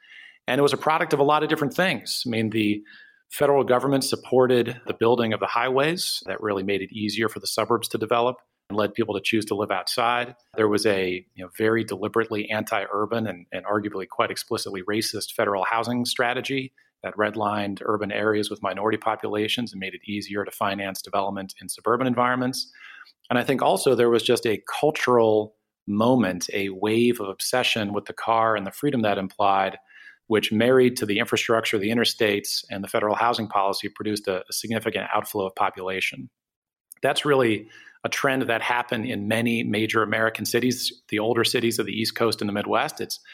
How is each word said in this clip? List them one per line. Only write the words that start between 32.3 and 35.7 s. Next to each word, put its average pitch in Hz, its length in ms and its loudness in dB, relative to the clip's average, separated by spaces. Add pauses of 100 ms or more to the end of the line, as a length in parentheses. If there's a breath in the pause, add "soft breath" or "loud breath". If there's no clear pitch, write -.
and 98 140 -6
the 98 40 -8
federal 107 280 0
housing 113 320 0
policy 98 420 0
produced 104 380 -4
a, 92 200 -2
a - 60 -10
significant 110 580 -4
outflow 107 360 -2
of - 80 -8
population. 92 720 -4 (720)